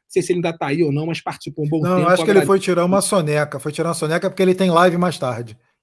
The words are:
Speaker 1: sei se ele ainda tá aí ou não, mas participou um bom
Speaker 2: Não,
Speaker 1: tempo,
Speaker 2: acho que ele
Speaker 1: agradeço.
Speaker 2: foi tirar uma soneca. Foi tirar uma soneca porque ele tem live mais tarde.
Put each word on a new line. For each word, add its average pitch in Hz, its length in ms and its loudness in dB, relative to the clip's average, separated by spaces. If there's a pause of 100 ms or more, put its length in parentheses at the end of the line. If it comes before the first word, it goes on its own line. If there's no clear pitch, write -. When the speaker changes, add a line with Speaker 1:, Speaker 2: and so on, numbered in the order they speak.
Speaker 1:
sei 185 140 -2
se 180 100 0
ele 180 60 2
ainda 165 180 -2
tá 151 120 -6
aí 143 140 0
ou 151 80 2
não, 147 160 -2
mas 165 140 -4
participou 151 460 -8
um - 20 -2
bom 160 120 -2
Speaker 2:
Não, 180 180 0
Speaker 1:
tempo, 160 100 2
Speaker 2:
acho 185 80 4
que 170 140 2
ele 202 80 4
Speaker 1:
agradeço. - 80 4
Speaker 2:
foi 196 120 4
tirar 175 260 0
uma 185 180 2
soneca. 151 560 -2
Foi 147 140 -8
tirar 165 180 -4
uma 160 40 -4
soneca 170 360 -2
porque 190 120 -2
ele 185 120 4
tem 185 160 0
live 170 260 4
mais 180 220 -2
tarde. 117 380 -6 (260)